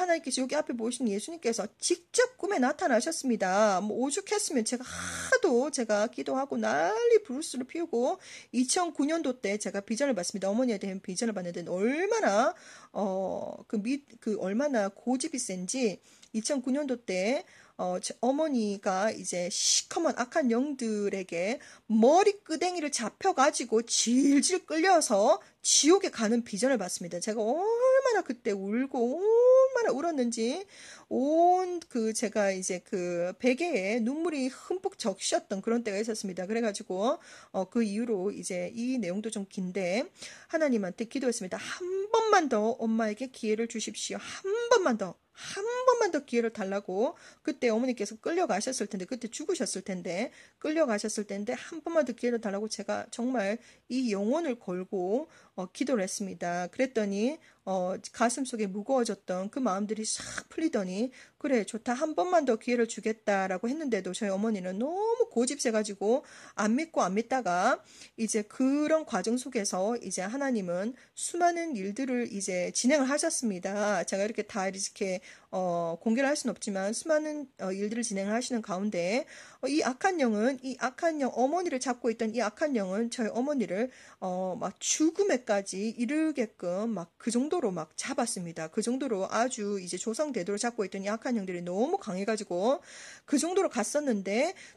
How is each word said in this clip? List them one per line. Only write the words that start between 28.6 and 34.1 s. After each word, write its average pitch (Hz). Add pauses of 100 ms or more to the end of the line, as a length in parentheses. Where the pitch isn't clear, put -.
얼마나 466
울었는지 262 (440)
온 339 (100)
그 220
제가 202
이제 190
그 175
베개에 247
눈물이 285